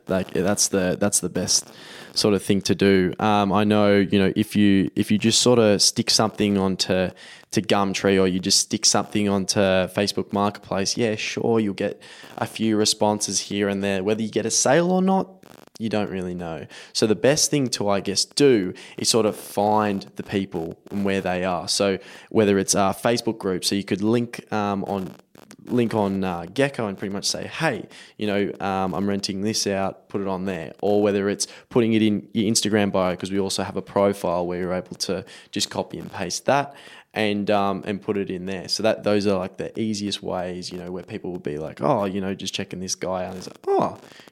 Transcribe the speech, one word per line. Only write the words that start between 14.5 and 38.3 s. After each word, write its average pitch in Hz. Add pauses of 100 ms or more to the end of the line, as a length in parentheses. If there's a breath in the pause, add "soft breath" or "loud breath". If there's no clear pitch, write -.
sale 170
or 185
not, 190 (500)
you 110
don't 107
really 90
know. 85 (280 loud breath)
So 117
the 107
best 147
thing 139
to, 104
I 98
guess, 95
do 110 (240 loud breath)
is 113
sort 110
of 104
find 104 (120)
the 101
people 95 (140)
and 101
where 98
they 90
are. 90
So 98 (320 loud breath)
whether 101
it's 98
a 98
Facebook 117
group, 92
so -
you 101
could 98
link, 117
um, 101
on, 95 (520)
link 120
on, 98
uh, 87
Gecko 135
and 95
pretty 98
much 98
say, -
"Hey, 151 (300 loud breath)
you 104
know, 101
um, 95
I'm 98
renting 98
this 104
out, 95
put 104
it 98
on 92
there." 87
Or 104
whether 101
it's 101 (220 loud breath)
putting 113
it 107
in 104
your 113
Instagram 104
bio, 92
'cause 92
we 98
also 95
have 95
a 95
profile 92
where 87
you're 90
able 90
to 92 (260 loud breath)
just -
copy 95
and -
paste 90
that 143 (400 loud breath)
and, 104
um, 98
and 98
put 104
it 95
in 90